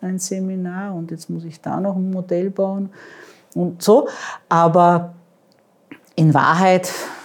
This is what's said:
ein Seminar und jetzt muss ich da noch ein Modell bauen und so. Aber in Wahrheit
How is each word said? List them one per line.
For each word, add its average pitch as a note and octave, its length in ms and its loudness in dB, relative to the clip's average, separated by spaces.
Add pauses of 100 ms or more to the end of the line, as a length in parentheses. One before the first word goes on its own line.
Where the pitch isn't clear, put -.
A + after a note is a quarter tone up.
ein F#3 160 -6
Seminar F#3+ 800 -8
und E3+ 160 -10
jetzt E3 180 -14
muss E3 140 -10
ich D#3+ 180 -16
da - 180 -6
noch G3 160 -4
ein F#3+ 140 -4
Modell F#3 400 -4
bauen G3 400 -4 (640)
und F3 300 -4
so. A#3 240 4 (400)
Aber E3+ 640 4 (1040)
in D#3+ 180 4
Wahrheit F3 580 4 (340)